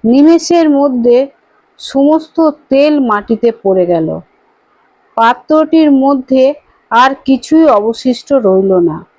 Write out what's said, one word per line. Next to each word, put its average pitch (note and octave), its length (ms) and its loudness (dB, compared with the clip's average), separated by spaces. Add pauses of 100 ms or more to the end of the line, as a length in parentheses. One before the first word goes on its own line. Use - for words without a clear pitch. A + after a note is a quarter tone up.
নিমেষের D#4+ 640 2
মধ্যে B3+ 560 0 (520)
সমস্ত D#4 720 -2 (180)
তেল C#4+ 320 0
মাটিতে A3+ 520 -2 (100)
পড়ে F#3+ 240 0
গেল। E3 340 -4 (960)
পাত্রটির D#4 800 0
মধ্যে C4 640 0 (360)
আর B3 200 2 (140)
কিছুই D4+ 420 0
অবশিষ্ট A#3 680 -2
রইল F#3+ 460 0
না। E3+ 280 -4 (120)